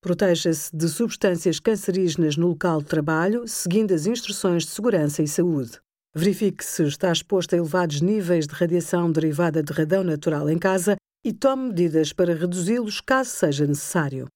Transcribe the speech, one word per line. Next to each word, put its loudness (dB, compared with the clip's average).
Proteja-se 0
de 0
substâncias 0
cancerígenas 0
no 2
local 0
de -12
trabalho, 0
seguindo 0
as 0
instruções -2
de -8
segurança 0
e 0
saúde. -2
Verifique 0
se -4
está 0
exposto -2
a 2
elevados 0
níveis 0
de -12
radiação 0
derivada 0
de -4
radão 0
natural -2
em 2
casa 2
e -2
tome 0
medidas 2
para 2
reduzi-los -2
caso 0
seja 0
necessário. -2